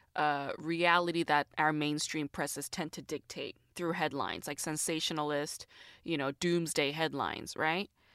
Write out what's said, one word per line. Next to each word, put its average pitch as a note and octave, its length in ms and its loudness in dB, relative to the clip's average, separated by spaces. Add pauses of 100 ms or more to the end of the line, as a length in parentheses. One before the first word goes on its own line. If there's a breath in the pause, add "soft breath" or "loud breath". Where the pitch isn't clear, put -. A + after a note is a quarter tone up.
(160 soft breath)
uh, C#3+ 420 0
reality E3+ 640 4
that D3 240 4 (120)
our D#3 140 6
mainstream D3+ 540 0
presses D3 420 -4
tend D#3+ 260 -6
to D3 80 -10
dictate - 540 -8 (200)
through E3+ 160 0
headlines, C#3+ 560 -2
like D3 100 -6
sensationalist, D3+ 1080 -2 (360 loud breath)
you E3 140 -2
know, C#3 160 0
doomsday E3 580 2
headlines, C#3 640 -2
right? E3 340 0 (260 soft breath)